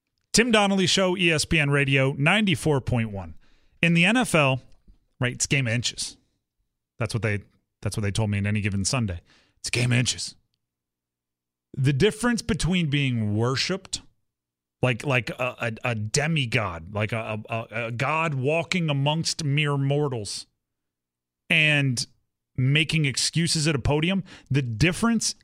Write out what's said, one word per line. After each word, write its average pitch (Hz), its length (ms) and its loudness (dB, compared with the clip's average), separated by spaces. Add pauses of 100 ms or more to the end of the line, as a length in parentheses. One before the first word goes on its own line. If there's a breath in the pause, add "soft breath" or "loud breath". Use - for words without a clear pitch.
(320)
Tim 240 180 4
Donnelly 196 360 4
Show, 185 320 2
E 175 120 2
S 151 140 2
P 165 140 0
N 143 100 2
Radio 139 480 2
ninety-four 160 640 2
point 113 300 -2
one. 92 240 -10 (480)
In 170 100 4
the 170 140 4
N 220 100 2
F 247 180 0
L, 135 280 4 (580)
right, 123 120 -2
it's - 140 -4
game 139 200 0
of 113 80 -2
inches. - 420 -6 (840)
That's 113 140 -6
what 107 100 -4
they, 104 200 -2 (400)
that's 104 140 -4
what 113 60 -4
they 101 80 0
told 107 200 0
me 101 80 0
in 101 80 -2
any 104 140 0
given 98 240 -2
Sunday. 101 360 -2 (400 soft breath)
It's - 80 -10
a - 40 -6
game 123 200 0
of 120 60 4
inches. - 380 -4 (1400)
The 135 180 2
difference 214 500 2
between 170 480 0
being 120 460 0
worshipped, 131 680 -2 (800)
like, 123 220 0
like 127 260 -2
a, 127 300 -6
a, 120 300 -4
a 117 40 -2
demigod, 107 1000 -2
like 104 180 -2
a, 110 360 -6
a, 113 180 -6 (200)
a 113 60 -8
god 147 420 -2
walking 156 560 -2
amongst 147 540 0
mere 143 320 0
mortals 139 720 -2 (1040)
and 147 560 2 (500)
making 151 480 2
excuses 156 640 0
at 156 80 0
a 123 40 -2
podium, 160 440 0 (260 loud breath)
the 139 120 2
difference 165 800 0